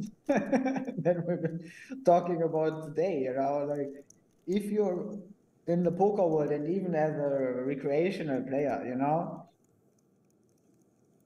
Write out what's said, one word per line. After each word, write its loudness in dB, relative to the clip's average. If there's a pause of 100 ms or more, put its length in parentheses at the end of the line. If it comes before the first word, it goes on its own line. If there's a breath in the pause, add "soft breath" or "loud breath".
(180)
<laughs> -20
that 0 (100)
we've -2
been -4 (440 loud breath)
talking 4
about 0
today, -2
you -2
know, 0
like, -6 (420)
if -2
you're -2 (480)
in 2
the 2
poker 4
world 2
and 0
even 0
as 2
a 0
recreational 0
player, -2
you -4
know, 0 (1800)